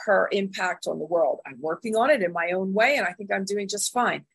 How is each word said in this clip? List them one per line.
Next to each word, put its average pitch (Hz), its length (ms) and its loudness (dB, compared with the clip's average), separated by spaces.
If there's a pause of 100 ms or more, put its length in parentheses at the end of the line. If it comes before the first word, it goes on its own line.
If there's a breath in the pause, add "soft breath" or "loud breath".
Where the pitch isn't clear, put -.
her 190 240 4
impact 196 560 -2
on 160 140 -4
the 151 40 -6
world. 156 400 0
I'm 135 160 -16
working 170 360 -4
on 240 120 4
it 269 140 4
in 170 100 0
my 170 200 -2
own 190 220 -2
way, 254 240 4
and 202 60 0
I 180 100 -2
think 202 180 -8
I'm 196 120 0
doing 202 220 -2
just 202 260 -4
fine. 208 320 0 (100)